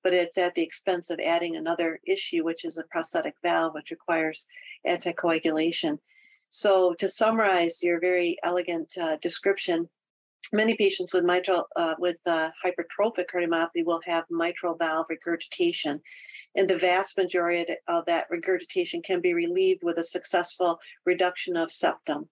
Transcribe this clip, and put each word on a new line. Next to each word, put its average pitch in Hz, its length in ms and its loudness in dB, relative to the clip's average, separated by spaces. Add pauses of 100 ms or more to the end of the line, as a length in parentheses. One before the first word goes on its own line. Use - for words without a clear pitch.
but 180 100 4
it's 175 240 2
at 180 160 2
the 170 100 0
expense 175 460 -4
of 165 100 -4
adding 165 360 0
another 165 500 -2
issue, 175 400 -2
which 165 180 -4
is 165 140 -8
a 160 60 -10
prosthetic 160 500 -6 (100)
valve, 165 300 0
which 151 180 -12
requires 160 560 -2 (400)
anticoagulation. 165 1080 0 (540)
So 185 480 4
to 196 100 0
summarize 202 760 2
your 175 160 2
very 175 440 2
elegant, 175 540 -2
uh, 160 240 -2
description, 175 680 -2 (640)
many 220 220 4
patients 190 380 0
with 180 100 4
mitral, 180 420 2 (120)
uh, 165 200 0
with, 175 280 0
uh, 160 240 2 (120)
hypertrophic 185 720 -2
cardiomyopathy 170 520 0
will 165 200 0
have 165 240 -2
mitral 170 460 -2
valve 160 320 0
regurgitation, 165 960 -2 (540)
and 190 140 2
the 180 80 2
vast 180 400 2
majority 175 560 0 (140)
of 170 180 0
that 170 240 0
regurgitation 170 720 -2
can 185 200 -2
be 175 120 2
relieved 180 480 2
with 170 160 -2
a 170 60 -2
successful 175 720 0 (280)
reduction 180 500 0
of 165 160 0
septum 156 600 -2